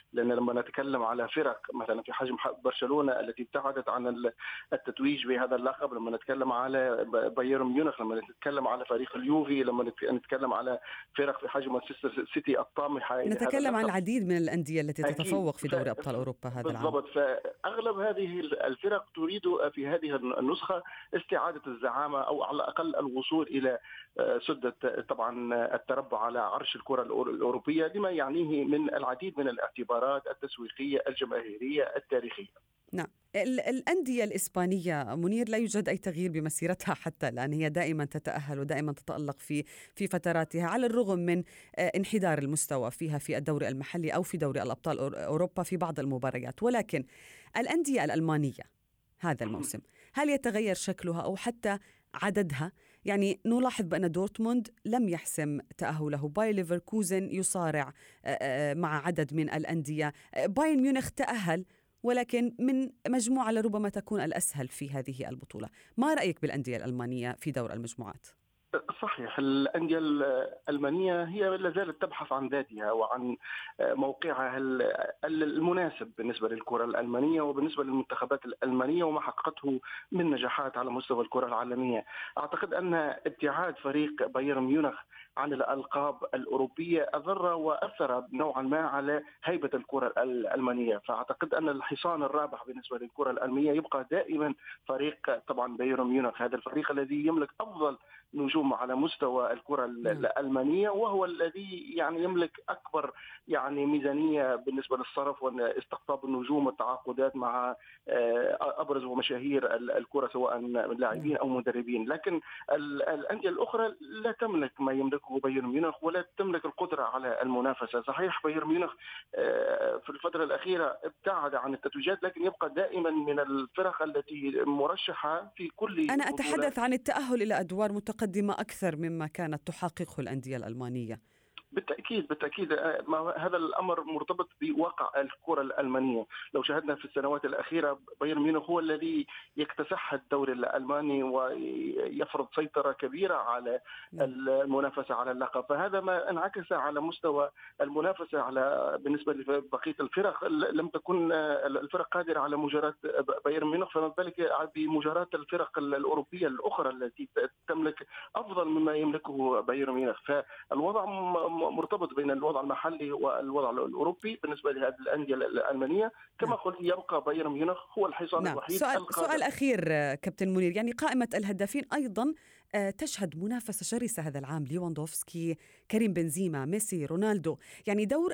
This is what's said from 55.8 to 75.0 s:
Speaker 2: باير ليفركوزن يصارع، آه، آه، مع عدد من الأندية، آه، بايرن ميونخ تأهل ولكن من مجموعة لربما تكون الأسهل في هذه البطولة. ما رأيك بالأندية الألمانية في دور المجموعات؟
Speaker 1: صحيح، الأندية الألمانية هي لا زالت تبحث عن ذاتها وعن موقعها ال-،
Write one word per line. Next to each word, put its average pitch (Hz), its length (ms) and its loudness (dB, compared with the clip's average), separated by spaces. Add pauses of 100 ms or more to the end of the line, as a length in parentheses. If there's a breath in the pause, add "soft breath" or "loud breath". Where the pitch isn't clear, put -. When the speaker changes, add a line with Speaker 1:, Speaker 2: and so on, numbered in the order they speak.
Speaker 2:
باير 214 260 2
ليفركوزن 185 760 0
يصارع، 156 640 0 (320 loud breath)
آه، 139 180 -2
آه، 143 320 0
مع 156 320 0
عدد 156 280 0
من 160 160 0
الأندية، 151 640 -2 (220 loud breath)
آه، 131 120 2
بايرن 277 360 4
ميونخ 262 280 2
تأهل 185 540 0 (380 soft breath)
ولكن 240 560 2
من 262 320 2 (180)
مجموعة 247 440 2
لربما 214 360 2
تكون 202 320 -2
الأسهل 151 480 -2
في 139 220 -10
هذه 135 380 -6
البطولة. 120 400 -10 (280 loud breath)
ما 294 180 4
رأيك 190 280 0
بالأندية 127 340 -2
الألمانية 123 640 -4
في 156 100 -4
دور 120 220 -2
المجموعات؟ 113 540 -10 (760)
Speaker 1:
صحيح، - 360 -6
الأندية 139 600 2
الألمانية 147 1300 0
هي 190 320 0
لا 185 140 0
زالت 175 320 -2
تبحث 156 300 -4
عن 135 160 0
ذاتها 110 440 -2
وعن 117 440 0 (440 loud breath)
موقعها 131 760 0
ال-، 131 260 0 (420)